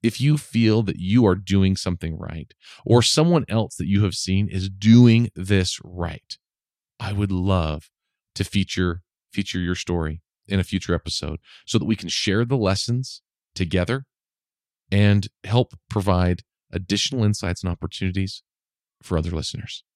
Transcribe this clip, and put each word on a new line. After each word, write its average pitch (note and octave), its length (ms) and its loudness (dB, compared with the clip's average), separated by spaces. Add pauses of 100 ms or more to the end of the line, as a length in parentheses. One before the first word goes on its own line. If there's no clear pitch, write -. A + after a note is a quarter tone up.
if A2+ 180 -2
you D3 160 2
feel A2+ 460 2
that F#2 160 -4
you G#2 280 4
are F#2 100 4
doing F#2+ 400 2
something E2 420 -6
right, - 340 -12 (320)
or A#2 180 6
someone D#3+ 460 2
else A2 280 -2
that - 100 -6
you G2 180 2
have F2+ 100 0
seen F#2+ 340 0
is F#2+ 200 -6
doing A2+ 680 6
this F#2+ 480 0
right, F2 520 -10 (640)
I G2 140 -6
would G2+ 180 -2
love F2+ 600 -2 (440)
to - 80 -4
feature, F2+ 600 -2 (280)
feature F#2+ 300 -6
your F2 140 -2
story D#2+ 480 -4 (260)
in G2 100 0
a F2+ 60 0
future F2 300 -2
episode D#2 440 -6 (260)
so - 140 -2
that - 60 -2
we A2 100 0
can F2+ 140 -10
share G#2 360 -2
the B2 120 -4
lessons A#2+ 680 -2 (320)
together F#2 500 -2 (880)
and G2+ 380 2 (160)
help A#2+ 300 0 (140)
provide F2+ 540 0 (300)
additional G2+ 500 -4
insights G#2 400 -2
and F#2 80 -4
opportunities F#2 720 -6 (580)
for - 160 -4
other E2 140 -2
listeners. - 540 -10 (120)